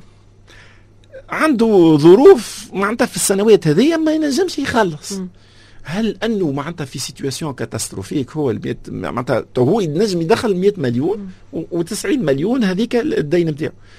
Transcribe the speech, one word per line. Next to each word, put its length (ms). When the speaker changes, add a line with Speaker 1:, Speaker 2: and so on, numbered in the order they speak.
Speaker 1:
عنده 680
ظروف 760
معناتها 340
في 100
السنوات 520
هذه 280
ما 160
ينجمش 460
يخلص. 540
Speaker 2:
مم. 160
Speaker 1:
هل 420
انه 280
معناتها 320
في 140
situation 540
كاتاستروفيك 800
هو 200
ال 140
مية، 140
معناتها 560
تو 80
هو 180
ينجم 400
يدخل 360
مية 200
مليون 420
Speaker 2:
مم. 100
Speaker 1:
و-، 260
وتسعين 460
مليون 400
هذيك 320
الدين 520
نتاعو؟ 240